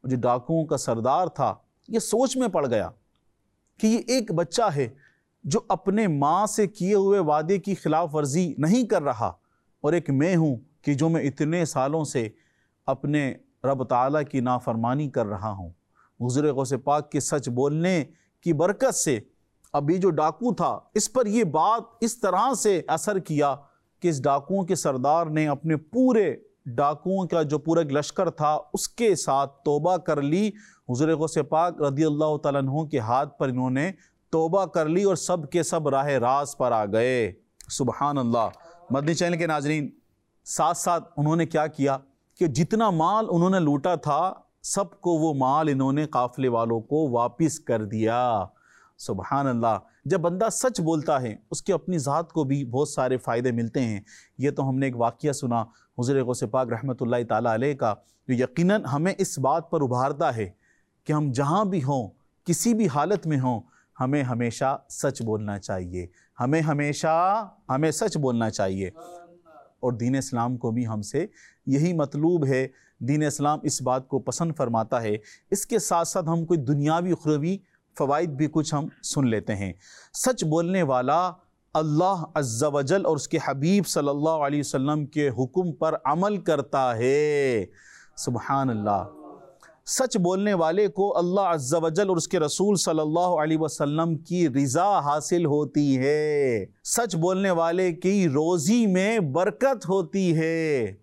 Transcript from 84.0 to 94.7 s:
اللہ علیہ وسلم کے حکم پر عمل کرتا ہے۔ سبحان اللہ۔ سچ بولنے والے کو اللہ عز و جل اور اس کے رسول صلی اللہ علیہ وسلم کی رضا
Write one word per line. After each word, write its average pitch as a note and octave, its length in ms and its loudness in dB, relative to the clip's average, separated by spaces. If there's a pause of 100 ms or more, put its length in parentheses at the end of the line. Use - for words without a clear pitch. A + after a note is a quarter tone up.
اللہ D3 220 0
علیہ D3 300 0
وسلم C#3+ 460 -2
کے D3 220 0
حکم C3 440 -2
پر D#3+ 220 -2 (100)
عمل F#3 320 0
کرتا C#3 600 0
ہے۔ C3+ 680 2 (520)
سبحان C3 540 -2
اللہ۔ G#2 340 0 (800)
سچ C4 300 -2
بولنے F#3+ 380 2
والے F3 340 2
کو G3 300 0
اللہ F3 220 2
عز E3 420 0
و E3 60 0
جل F#3+ 200 0
اور F#3 80 2
اس D#3+ 120 -4
کے F#3 120 0
رسول F3+ 360 2
صلی D#3+ 240 0
اللہ D#3+ 420 0
علیہ D#3+ 160 0
وسلم D#3 580 -2
کی E3+ 320 0
رضا C#3+ 500 2